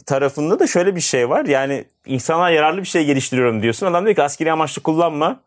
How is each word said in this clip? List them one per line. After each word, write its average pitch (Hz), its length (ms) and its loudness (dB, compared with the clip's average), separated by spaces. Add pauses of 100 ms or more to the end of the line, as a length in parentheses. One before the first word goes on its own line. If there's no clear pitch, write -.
tarafında 147 520 0
da 370 80 2
şöyle 185 300 0
bir 170 40 -6
şey 123 280 0
var. 202 160 0
Yani 139 400 -2 (220)
insanlar 165 440 0
yararlı 160 300 2
bir 180 60 -8
şey 165 180 0
geliştiriyorum 127 580 0
diyorsun. 117 240 0
Adam 175 180 0
diyor 214 120 2
ki, 156 60 2
"Askeri 156 300 -2
amaçlı 156 300 -2
kullanma." 165 640 0